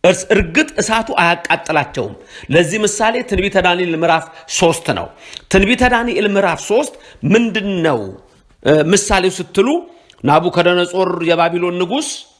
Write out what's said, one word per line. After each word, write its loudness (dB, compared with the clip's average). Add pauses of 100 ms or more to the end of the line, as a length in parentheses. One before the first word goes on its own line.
እርስ-፣ 4
እርግጥ 0
እሳቱ -2 (100)
አያቃጥላቸውም። -2 (360)
ለዚህ 2
ምሳሌ 0
ትንቢተ -2
ዳንኤል 0
ምዕራፍ 0 (280)
ሦስት 0
ነው። -6 (400)
ትንቢተ 2
ዳንኤል 0
ምዕራፍ 0
ሦስት 0 (300)
ምንድን 0 (140)
ነው፣ 0 (680)
እ፣ 4 (100)
ምሳሌው 2
ስትሉ -2 (560)
ናቡከደነጾር 2 (140)
የባቢሎን 0
ንጉሥ -4 (320)